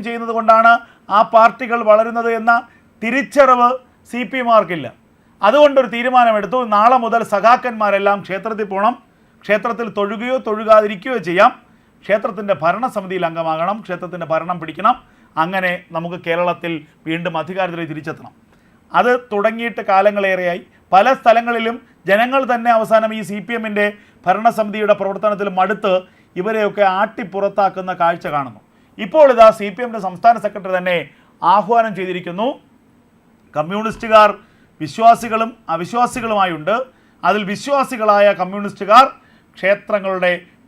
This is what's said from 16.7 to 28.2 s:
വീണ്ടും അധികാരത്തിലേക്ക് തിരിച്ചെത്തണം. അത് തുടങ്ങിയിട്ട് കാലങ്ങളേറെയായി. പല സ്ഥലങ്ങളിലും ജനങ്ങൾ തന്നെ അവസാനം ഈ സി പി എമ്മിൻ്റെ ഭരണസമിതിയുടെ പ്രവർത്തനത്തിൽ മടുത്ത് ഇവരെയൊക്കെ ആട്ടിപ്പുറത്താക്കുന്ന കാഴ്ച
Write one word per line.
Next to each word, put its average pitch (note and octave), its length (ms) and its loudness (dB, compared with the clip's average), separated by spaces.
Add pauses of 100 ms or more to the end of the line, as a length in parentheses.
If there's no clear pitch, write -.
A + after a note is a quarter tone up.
വീണ്ടും E3+ 340 -6
അധികാരത്തിലേക്ക് E3+ 520 -6
തിരിച്ചെത്തണം. D3+ 380 -14 (580)
അത് G3 220 2 (180)
തുടങ്ങിയിട്ട് A3+ 500 -4 (100)
കാലങ്ങളേറെയായി. F#3+ 680 0 (320)
പല G3+ 140 4 (120)
സ്ഥലങ്ങളിലും A#3 560 0 (340)
ജനങ്ങൾ B3 320 2 (100)
തന്നെ A#3 240 0
അവസാനം A3 400 2
ഈ A3 140 -8
സി G3+ 160 -8
പി A#3 100 -6
എമ്മിൻ്റെ G#3 300 -2 (400)
ഭരണസമിതിയുടെ G#3+ 760 0
പ്രവർത്തനത്തിൽ G3 480 -2 (100)
മടുത്ത് G3 340 0 (480)
ഇവരെയൊക്കെ G#3 440 -2 (160)
ആട്ടിപ്പുറത്താക്കുന്ന G3 920 -4 (100)
കാഴ്ച E3+ 340 -2